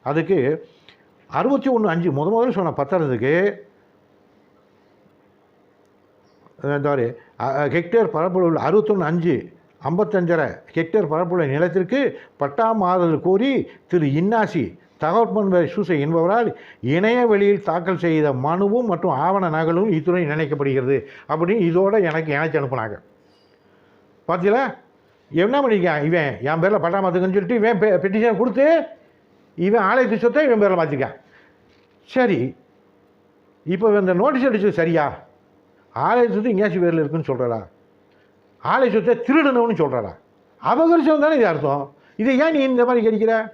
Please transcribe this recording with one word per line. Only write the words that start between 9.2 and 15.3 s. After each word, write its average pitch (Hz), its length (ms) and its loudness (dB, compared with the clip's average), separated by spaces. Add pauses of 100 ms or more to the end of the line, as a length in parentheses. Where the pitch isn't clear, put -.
ஐம்பத்தஞ்சரை 170 640 0 (260)
ஹெக்டேர் 165 400 -2
பரப்புள்ள 170 340 0
நிலத்திற்கு 175 520 -2 (380)
பட்டா 180 340 -2
மாறுதல் 180 500 0
கோரி 196 300 2 (360)
திரு 151 260 0
இன்னாசி, 185 520 0 (320)
தகவல் 185 360 0